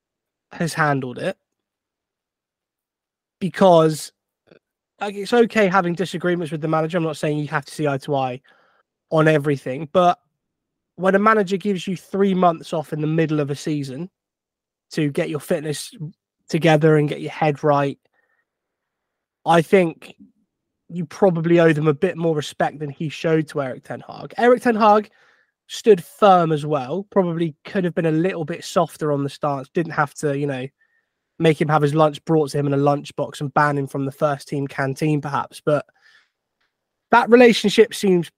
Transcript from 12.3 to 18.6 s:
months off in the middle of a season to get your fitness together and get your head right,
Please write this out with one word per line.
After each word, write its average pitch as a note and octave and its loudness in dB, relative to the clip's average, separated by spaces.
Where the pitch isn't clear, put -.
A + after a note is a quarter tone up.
months F3+ 0
off D#3+ -6
in D3+ -6
the D3+ -4
middle D#3 -2
of C#3+ -4
a D3 -8
season D3 -8
to D3+ -2
get D#3+ -4
your D#3 -8
fitness D#3 -8
together D#3 4
and D3 0
get D3+ -10
your D3+ -12
head D3+ -2
right, C#3+ 0